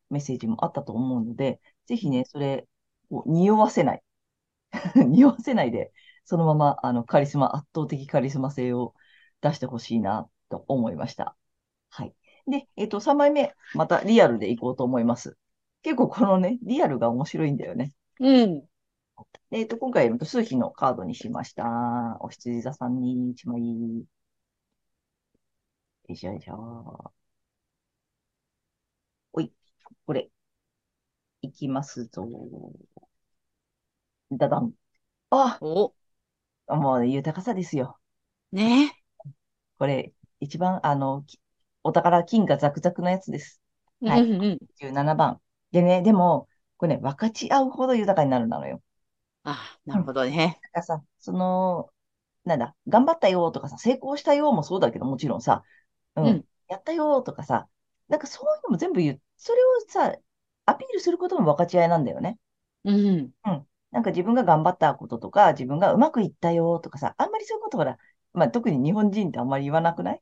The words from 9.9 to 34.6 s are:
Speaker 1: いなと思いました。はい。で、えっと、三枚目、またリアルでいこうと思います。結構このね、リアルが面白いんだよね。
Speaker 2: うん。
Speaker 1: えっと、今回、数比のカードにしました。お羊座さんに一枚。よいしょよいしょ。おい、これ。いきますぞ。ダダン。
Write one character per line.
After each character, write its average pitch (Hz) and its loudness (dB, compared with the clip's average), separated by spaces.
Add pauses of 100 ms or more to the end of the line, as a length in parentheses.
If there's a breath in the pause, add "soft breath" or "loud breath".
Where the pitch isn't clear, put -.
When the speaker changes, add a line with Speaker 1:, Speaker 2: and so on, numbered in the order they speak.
Speaker 1:
い 117 0
な 98 -4 (200)
と - -12
思 117 -2
い 85 -10
ま 71 -8
し - -16
た。 - -10 (540)
は - -14
い。 - -14 (360)
で、 269 -4 (100)
え 208 -4
っ - -2
と、 202 -6
三 285 2
枚 294 6
目、 285 0 (200)
ま 156 0
た - 0
リ 214 6
ア 165 8
ル 117 -2
で 101 -2
い 120 -2
こ 123 -4
う 131 -8
と 131 -4
思 123 0
い 113 2
ま 120 2
す。 - -16 (440)
結 311 -2
構 - 4
こ - 0
の 190 4
ね、 208 0
リ 262 -2
ア 294 4
ル 131 -4
が 117 2
面 123 -2
白 160 -4
い 143 0
ん 143 -2
だ - -10
よ 95 -10
ね。 139 -6 (260)
Speaker 2:
う 254 6
ん。 156 -2 (880)
Speaker 1:
え 220 -4
っ 220 -8
と、 226 -8
今 262 -6
回、 135 2 (100)
数 220 -2
比 135 -4
の 117 -2
カ 135 -2
ー 117 -6
ド 92 -10
に 82 -8
し - -12
ま - -8
し - -16
た。 117 -6
お 117 -12
羊 120 -8
座 127 -8
さ 123 -10
ん 127 -4
に 123 -4
一 - -16
枚。 120 -6
よ 117 -8 (2000)
い - -14
し - -14
ょ 101 -8
よ - -10
い - -16
し - -20
ょ。 - -18 (2250)
お 165 -4
い、 - -10 (540)
こ 151 -6
れ。 - -6 (1120)
い - -14
き - -12
ま 135 -6
す 123 -14
ぞ。 98 -14 (2000)
ダ 139 0
ダ - -2
ン。 233 -4 (600)